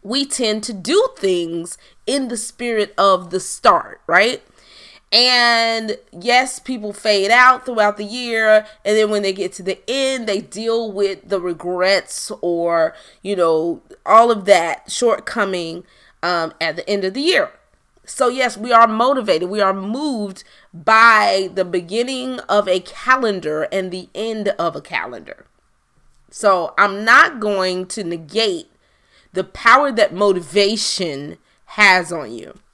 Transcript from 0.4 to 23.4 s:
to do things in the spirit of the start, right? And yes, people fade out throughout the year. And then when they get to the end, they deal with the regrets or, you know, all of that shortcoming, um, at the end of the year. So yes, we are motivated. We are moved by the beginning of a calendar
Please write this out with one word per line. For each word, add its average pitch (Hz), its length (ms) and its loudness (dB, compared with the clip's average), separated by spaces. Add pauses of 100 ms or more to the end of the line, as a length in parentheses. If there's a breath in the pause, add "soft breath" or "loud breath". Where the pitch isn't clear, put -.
to 240 100 -10
do 320 420 0
things 170 640 -4 (300 soft breath)
in 262 220 -2
the 233 80 -8
spirit 226 600 -6
of 185 320 2
the 185 100 -4
start, - 680 0
right? 208 340 2 (720 loud breath)
And 226 840 2 (200)
yes, 247 420 0
people 208 340 -10
fade 202 380 -2
out 247 340 4
throughout 208 320 0
the 214 80 -8
year. 220 600 2 (200 loud breath)
And 208 100 2
then 214 140 2
when 208 140 -2
they 196 100 -2
get 185 200 -6
to 190 100 -16
the 180 220 -6
end, 262 400 -2
they 208 140 -2
deal 226 500 -4
with 196 380 -4
the 190 140 -2
regrets 180 920 -2 (100)
or, 170 540 0 (260 loud breath)
you 196 140 -4
know, 165 460 0 (240)
all 226 260 6
of 202 140 -2
that 170 440 2
shortcoming, 190 920 -4 (400 soft breath)
um, 170 380 -2
at 165 160 -4
the 170 120 -10
end 202 140 -2
of 190 100 -4
the 254 80 -6
year. 330 300 0 (540)
So - 240 0
yes, 254 260 -2
we 226 160 -6
are 233 160 8
motivated. 220 640 0
We 208 100 -6
are 196 140 2
moved 208 720 -6 (280 soft breath)
by 208 800 4
the 185 120 0
beginning 240 760 -6
of 208 280 0
a 185 100 2
calendar 185 840 -2